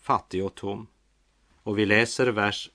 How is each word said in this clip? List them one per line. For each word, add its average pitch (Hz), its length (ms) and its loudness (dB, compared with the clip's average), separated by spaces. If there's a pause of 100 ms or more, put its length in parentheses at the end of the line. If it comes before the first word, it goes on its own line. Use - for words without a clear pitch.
fattig 98 440 -4
och 95 100 -6
tom. 104 320 -8 (760)
Och 104 160 -4
vi 107 80 4
läser 117 400 2
vers 104 480 -2